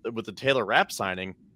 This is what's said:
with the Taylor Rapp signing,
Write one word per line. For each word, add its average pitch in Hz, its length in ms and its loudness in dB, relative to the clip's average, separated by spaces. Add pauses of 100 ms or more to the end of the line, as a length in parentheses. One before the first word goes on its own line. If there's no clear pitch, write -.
(140)
with 113 120 -6
the 107 60 -10
Taylor 127 340 2
Rapp 135 260 4
signing, 92 440 -4 (200)